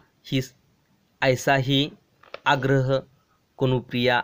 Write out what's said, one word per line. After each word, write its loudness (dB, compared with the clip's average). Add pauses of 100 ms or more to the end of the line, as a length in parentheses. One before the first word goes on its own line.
(260)
ही, -4 (800)
ऐसा 0
ही 0 (560)
आग्रह 2 (600)
कनुप्रिया 0